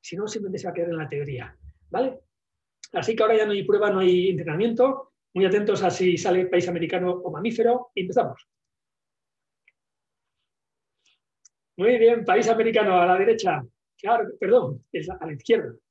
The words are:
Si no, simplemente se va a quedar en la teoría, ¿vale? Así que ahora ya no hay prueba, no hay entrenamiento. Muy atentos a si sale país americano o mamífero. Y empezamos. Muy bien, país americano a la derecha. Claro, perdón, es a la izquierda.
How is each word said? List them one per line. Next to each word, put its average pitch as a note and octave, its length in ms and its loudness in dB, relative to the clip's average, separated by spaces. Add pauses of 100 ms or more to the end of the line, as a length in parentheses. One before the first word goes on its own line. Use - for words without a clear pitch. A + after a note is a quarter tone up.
Si - 160 -14
no, G#3 100 -6
simplemente G3+ 320 -8
se - 80 -10
va F3 60 -8
a - 20 -12
quedar E3+ 160 -4
en E3 80 -6
la D3+ 100 -10
teoría, C#3+ 500 -10 (320)
¿vale? B3+ 300 -4 (720)
Así - 240 -4
que A3+ 60 2
ahora A3 140 4
ya G#3+ 100 2
no G#3 60 -2
hay G3 120 -2
prueba, G#3 260 2
no F#3+ 100 0
hay F3+ 300 4
entrenamiento. A3+ 800 -2 (220)
Muy F#3+ 120 2
atentos G3+ 360 0
a F#3 80 2
si F3+ 280 2
sale F#3 280 0
país F3 220 0
americano F3 420 -4
o F3+ 200 -6
mamífero. A#3 640 -2
Y G3 80 -6
empezamos. F#3 440 -4 (3250)
Muy A3+ 180 4
bien, A3+ 300 6
país - 220 2
americano A3 520 2
a F3 60 4
la F#3 100 4
derecha. G3 480 0 (320)
Claro, - 420 -2
perdón, F3+ 540 0
es D#3+ 160 -8
a F#3 160 -12
la D#3+ 80 -10
izquierda. D3 420 -2 (160)